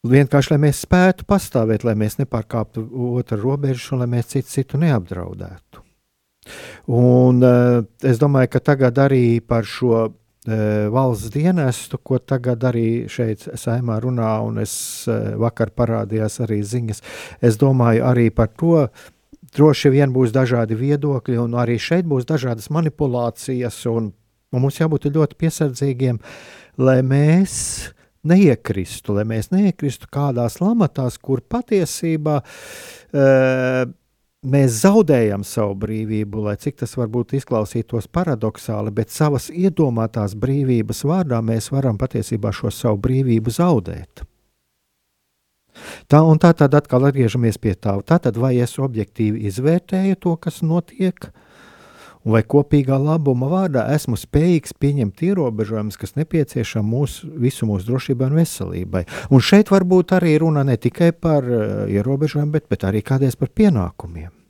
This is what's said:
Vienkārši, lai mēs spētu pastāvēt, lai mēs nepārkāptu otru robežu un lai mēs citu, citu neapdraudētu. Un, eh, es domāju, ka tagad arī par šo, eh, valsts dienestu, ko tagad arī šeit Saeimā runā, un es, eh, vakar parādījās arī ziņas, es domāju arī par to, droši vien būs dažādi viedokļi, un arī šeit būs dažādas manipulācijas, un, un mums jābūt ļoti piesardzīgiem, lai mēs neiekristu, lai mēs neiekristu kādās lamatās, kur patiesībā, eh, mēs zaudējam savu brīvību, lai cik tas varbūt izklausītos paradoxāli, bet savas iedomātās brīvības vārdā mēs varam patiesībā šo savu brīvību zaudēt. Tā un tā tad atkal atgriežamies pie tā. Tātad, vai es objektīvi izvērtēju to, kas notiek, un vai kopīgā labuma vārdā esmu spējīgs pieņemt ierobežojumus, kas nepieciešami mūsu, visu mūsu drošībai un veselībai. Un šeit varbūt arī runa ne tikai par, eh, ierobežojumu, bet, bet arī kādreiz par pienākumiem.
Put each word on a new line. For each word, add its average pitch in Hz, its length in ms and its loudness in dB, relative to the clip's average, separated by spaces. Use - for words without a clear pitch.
Vienkārši, 139 480 2
lai 147 140 2
mēs 143 180 0
spētu 180 400 2
pastāvēt, 113 600 0
lai 113 100 2
mēs 107 220 -2
nepārkāptu 113 640 -6
otru 120 240 -4
robežu 135 540 -4
un 127 80 -2
lai 123 160 -2
mēs - 160 -6
citu, 131 180 -4
citu 135 300 -4
neapdraudētu. 90 1000 -6
Un, 123 480 6
eh, 123 400 4
es 120 160 2
domāju, 139 320 2
ka 143 80 0
tagad 135 400 2
arī 123 400 2
par 113 240 -2
šo, 113 480 0
eh, 107 460 0
valsts 117 380 -2
dienestu, 147 760 -2
ko 131 140 -2
tagad 123 420 -4
arī 117 480 -2
šeit 113 480 -6
Saeimā 117 460 -4
runā, 113 420 -2
un 110 140 -6
es, - 500 -8
eh, 110 280 -4
vakar 110 340 -2
parādījās 110 720 -4
arī 107 160 -2
ziņas, 110 400 -6
es 113 160 4
domāju 123 480 2
arī 120 300 2
par 113 140 2
to, 165 420 2
droši 147 340 6
vien 135 220 2
būs 127 200 2
dažādi 120 440 0
viedokļi, 139 680 -2
un 117 100 -4
arī 120 260 0
šeit 175 260 -2
būs 135 220 -2
dažādas 123 420 -4
manipulācijas, 123 1200 -4
un, 113 220 -4
un 123 80 0
mums 135 160 0
jābūt 156 340 -2
ļoti 151 240 0
piesardzīgiem, 131 840 -2
lai 131 240 4
mēs 147 920 0
neiekristu, 131 960 2
lai 107 100 -2
mēs 113 240 -4
neiekristu 180 600 -2
kādās 123 500 -2
lamatās, 180 580 0
kur 131 240 -4
patiesībā, 160 960 -2
eh, 131 720 4
mēs 131 400 2
zaudējam 135 600 4
savu 104 400 -2
brīvību, 107 640 -4
lai 104 120 -4
cik - 220 -8
tas - 140 -8
varbūt 120 420 -4
izklausītos 113 720 -4
paradoxāli, 110 840 -4
bet 110 180 -4
savas 143 400 -2
iedomātās 117 840 -2
brīvības 123 680 -2
vārdā 147 400 0
mēs 113 280 -2
varam 131 260 0
patiesībā 110 540 -4
šo 101 200 -6
savu 110 260 0
brīvību 120 540 0
zaudēt. 90 720 -2
Tā 147 140 8
un 160 160 6
tā 170 160 8
tad 139 200 4
atkal 131 340 2
atgriežamies 120 500 0
pie 104 160 0
tā. 98 320 -4
Tātad, 131 300 2
vai 123 260 0
es 120 160 -4
objektīvi 113 720 -2
izvērtēju 175 720 0
to, 170 160 -2
kas - 260 -8
notiek, 170 680 -4
un 113 100 2
vai 113 140 4
kopīgā 139 520 2
labuma 139 520 0
vārdā 170 320 0
esmu 131 240 -2
spējīgs 160 640 0
pieņemt 139 480 -2
ierobežojumus, 110 720 -4
kas - 180 -10
nepieciešami 127 720 -2
mūsu, 139 400 -4
visu 120 280 -2
mūsu 101 220 -4
drošībai 131 400 -2
un 151 100 0
veselībai. 90 640 -4
Un 131 140 6
šeit 202 280 4
varbūt 185 440 2
arī 165 240 2
runa 156 240 0
ne 131 160 0
tikai 170 320 2
par, 151 320 0
eh, 104 540 -2
ierobežojumu, 147 540 -2
bet, 151 160 -2
bet 98 200 -2
arī 107 160 0
kādreiz 135 320 0
par 131 120 -4
pienākumiem. 87 840 -2